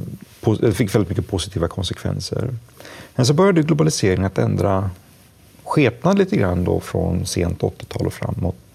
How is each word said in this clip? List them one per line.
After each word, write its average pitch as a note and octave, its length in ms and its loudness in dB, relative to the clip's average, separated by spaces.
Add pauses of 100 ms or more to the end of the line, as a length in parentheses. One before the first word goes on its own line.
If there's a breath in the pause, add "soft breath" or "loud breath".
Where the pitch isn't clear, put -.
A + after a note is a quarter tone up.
(420)
po-, A2 200 2
det A2+ 120 4
fick G#2+ 220 0
väldigt G2+ 140 2
mycket F#2 180 -2
positiva E2 400 -4
konsekvenser. - 840 -6 (640 loud breath)
Men B2+ 100 2
så C#3 80 4
började F3 300 4
globaliseringen D3 600 2
att F#2+ 120 -4
ändra G2 520 2 (760)
skepnad D#3 540 2
lite G3 200 2
grann F2+ 260 2
då F2+ 160 0
från F2 460 -2
sent F2+ 380 -2
åttiotal - 440 -4
och F2 60 -4
framåt, - 420 -4 (200)